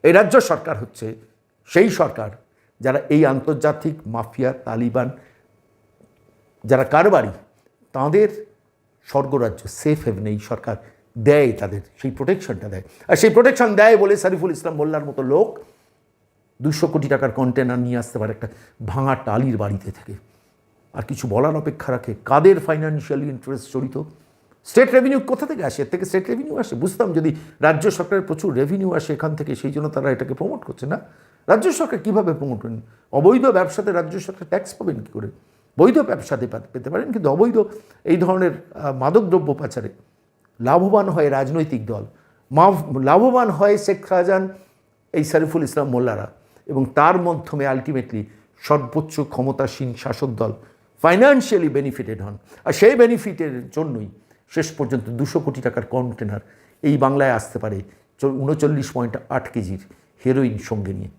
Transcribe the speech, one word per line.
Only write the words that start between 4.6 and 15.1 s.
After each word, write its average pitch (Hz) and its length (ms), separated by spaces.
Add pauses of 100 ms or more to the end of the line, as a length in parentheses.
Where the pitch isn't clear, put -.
যারা 131 180
কারবারি, 151 440 (680)
তাদের 190 520 (580)
স্বর্গরাজ্য 131 640
সেফ - 380
হেভেন 104 200
এই 107 140
সরকার 110 360 (420)
দেয়, 139 340
তাদের 101 300 (160)
সেই 135 140
প্রোটেকশনটা 131 580
দেয়। 92 120 (260)
আর - 80
সেই 220 140
প্রোটেকশন 233 460
দেয় 214 220
বলে 202 180
সারিফুল 185 360
ইসলাম 165 220
মোল্লার 151 320
মতো 135 180